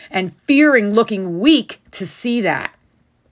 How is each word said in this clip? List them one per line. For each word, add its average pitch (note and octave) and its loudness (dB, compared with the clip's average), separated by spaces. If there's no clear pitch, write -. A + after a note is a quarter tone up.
and F#3 -6
fearing C#4 2
looking F#3+ -2
weak B3+ 0
to - -10
see A#3+ -4
that. D#3+ -4